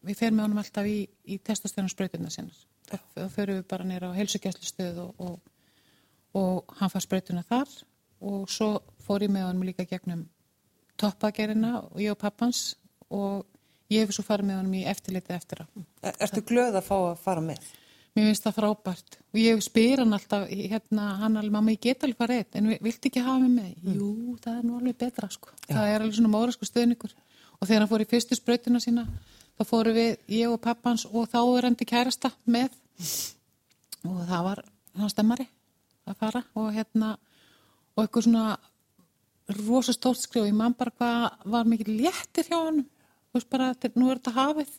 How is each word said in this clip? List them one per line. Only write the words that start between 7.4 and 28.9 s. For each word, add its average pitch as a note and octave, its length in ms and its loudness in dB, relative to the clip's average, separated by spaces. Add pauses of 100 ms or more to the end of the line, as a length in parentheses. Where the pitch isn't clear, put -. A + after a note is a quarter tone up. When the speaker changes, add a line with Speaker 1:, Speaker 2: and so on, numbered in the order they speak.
Speaker 1:
þar C4 240 0 (540)
og G3 280 -6
svo G#3+ 220 0 (320)
fór G3+ 240 -2
ég G3 80 0
með F#3+ 140 -2
honum F#3 180 -2
líka F#3 180 -6
gegnum F3 380 -8 (760)
toppagerina G#3+ 840 0
og - 160 -14
ég G#3 160 -2
og - 20 -20
pabbi G#3 300 -2
hans - 160 -2 (480)
og G3 320 -4 (480)
ég A3 160 4
hef G3+ 80 -4
svo G3+ 80 -6
farið G3+ 240 0
með F#3+ 140 -2
honum F#3+ 180 -2
í F#3 80 -4
eftirlitið F#3 480 -6
eftir - 260 -10
á. D#3+ 40 -14 (340)
Speaker 2:
E-, - 160 -6
ertu G3 260 -2
glöð A#3 380 2
að F3+ 80 -10
fá G3 100 0
að F3 220 0
fara E3+ 240 -2
með? D#3+ 160 -6 (560)
Speaker 1:
Mér G#3+ 140 4
finnst G#3+ 160 0
það G#3 140 -2
frábært G#3 560 -2 (180)
og G#3 80 0
ég A3+ 240 6
spyr B3+ 380 4
hann A3 100 6
alltaf, G3+ 320 -2
hérna, G#3 600 -4 (120)
hann A3 200 0
alveg, G#3+ 140 -2
„Mamma, G#3+ 220 4
ég G#3+ 80 -2
get B3 240 0
alveg B3 140 -2
farið A#3+ 240 0
einn, - 160 -10
en G#3 100 2
vi-, A3 120 0
viltu A3+ 280 -2
ekki B3+ 160 -2
hafa C4 160 2
mig B3+ 140 6
með?“ G3 160 -2 (120)
Speaker 2:
Mm. F#3+ 140 -2
Speaker 1:
„Jú, G3+ 120 -2 (280)
það A#3 220 -8
er A#3 40 -4
nú A#3 140 -2
alveg B3 200 -2
betra, A#3 320 -4
sko.“ - 200 -18 (160)
Speaker 2:
Já. - 80 -4
Speaker 1:
Það G#3+ 140 4
er G#3+ 140 2
alveg A3 140 -2
svona A3 140 6
móðurskur A3 400 0
stuðningur. A#3+ 440 0 (480)
Og G3 60 -4
þegar G#3+ 140 6
hann G#3 80 2
fór A3 140 2
í - 60 -6
fyrstu A#3+ 260 2
sprautuna A#3+ 440 2
sína, A#3 280 0 (500)